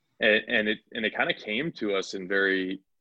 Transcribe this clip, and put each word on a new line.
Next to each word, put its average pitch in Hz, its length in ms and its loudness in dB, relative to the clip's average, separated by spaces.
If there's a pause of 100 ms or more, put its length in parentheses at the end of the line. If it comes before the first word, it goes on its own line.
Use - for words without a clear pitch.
(200)
And, 110 280 6
and 110 200 0
it, 110 120 0 (140)
and 113 120 -4
it 104 100 -2
kinda 139 200 0
came 131 380 -4
to 101 220 -2
us 95 200 -4
in 92 120 -8
very 95 520 2 (220)